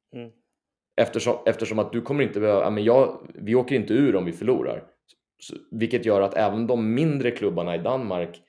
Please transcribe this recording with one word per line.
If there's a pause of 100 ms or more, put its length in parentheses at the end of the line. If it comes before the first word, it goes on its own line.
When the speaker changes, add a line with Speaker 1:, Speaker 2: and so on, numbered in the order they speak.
(160)
Speaker 1:
Mm. (680)
Speaker 2:
Eftersom,
eftersom
att
du
kommer
inte
behöva,
ja,
men
jag,
vi
åker
inte
ur
om
vi
förlorar. (560)
Så, (160)
vilket
gör
att
även
de
mindre
klubbarna
i
Danmark